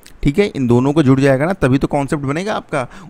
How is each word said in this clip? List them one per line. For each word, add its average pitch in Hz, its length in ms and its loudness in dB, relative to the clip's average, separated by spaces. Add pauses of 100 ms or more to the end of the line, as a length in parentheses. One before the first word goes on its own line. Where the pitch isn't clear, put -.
(240)
ठीक 143 160 0
है, 202 80 2
इन 135 200 -4
दोनों 123 260 2
को 160 100 2
जुड़ 131 160 4
जाएगा 135 260 2
ना, 185 80 -4
तभी 135 240 0
तो 143 100 -2
कॉन्सेप्ट 143 360 -4
बनेगा 175 320 -6
आपका 139 320 -6 (220)